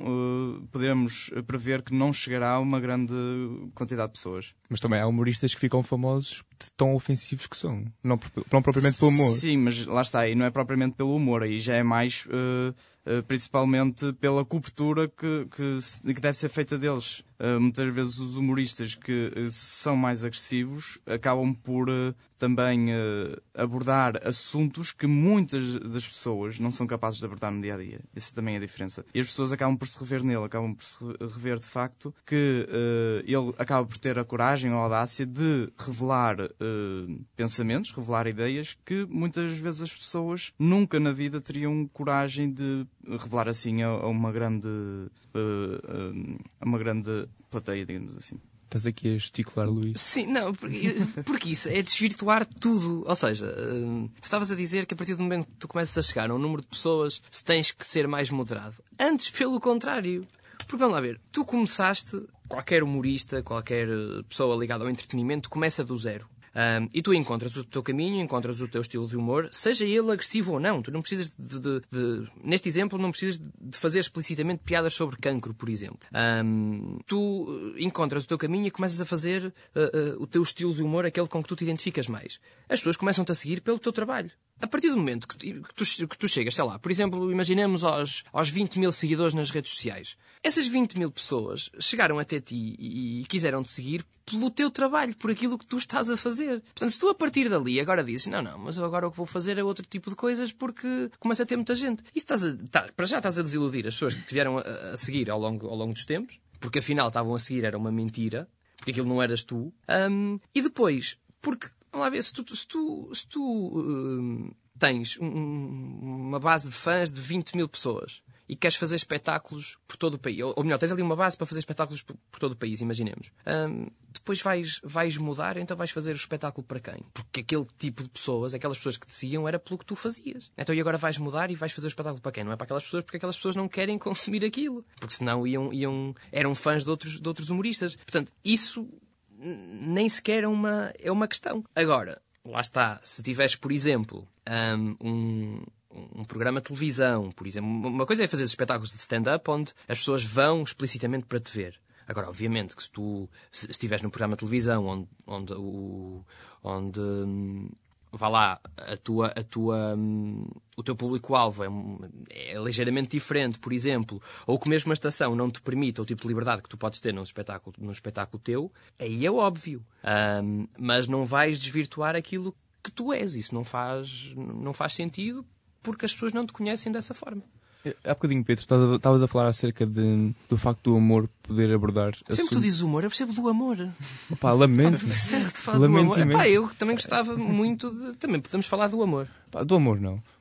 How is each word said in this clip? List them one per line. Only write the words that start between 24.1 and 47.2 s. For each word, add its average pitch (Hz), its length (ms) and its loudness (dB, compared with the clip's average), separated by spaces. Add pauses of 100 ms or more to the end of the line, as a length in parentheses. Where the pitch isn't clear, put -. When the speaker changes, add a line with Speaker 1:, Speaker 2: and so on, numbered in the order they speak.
Speaker 1:
assuntos 151 640 0
que - 160 -2
muitas 147 680 4
das 117 320 -6
pessoas 110 520 -4
não 117 100 0
são 120 160 -2
capazes 113 340 -2
de 110 60 -6
abordar 104 260 -6
no 101 100 -4
dia-a-dia. 101 400 -8 (140)
Essa - 200 -8
também 110 200 -2
é - 20 -4
a 98 40 -4
diferença. 98 520 -8
E 120 80 0
as 127 60 -2
pessoas 131 260 -2
acabam 135 240 2
por 131 100 -8
se - 120 -6
rever 131 240 -4
nele, 120 200 2
acabam 113 320 -4
por - 80 -14
se - 200 -8
re-, 120 120 -10 (180)
rever 120 260 -4
de 117 60 -12
facto 127 480 -6 (120)
que, 139 440 2
eh, 117 560 2
ele 127 320 0
acaba 123 300 0
por 113 100 -12
ter 127 220 0
a 120 60 -2
coragem 127 480 2
ou 120 60 2
a 117 40 2
audácia 117 420 0
de 135 520 2
revelar, 123 640 0
eh, 92 80 -4 (880)
pensamentos, 117 540 -2
revelar 117 360 -2
ideias 123 480 -4 (100)
que 196 240 -2
muitas 170 440 -2
vezes 160 300 -6
as 165 100 -8
pessoas 170 640 -6
nunca 175 400 4
na 147 140 2
vida 143 260 -4
teriam 147 540 -2
coragem 139 580 0
de 135 340 -4 (220)
revelar 117 400 -2
assim 113 340 0
a, 113 60 2
a 110 200 -2
uma 113 240 0
grande, 110 360 -2 (640)
eh, 110 60 -2
eh, 98 1000 -4 (220)
a - 60 -10
uma 120 120 2
grande 110 500 -2 (220)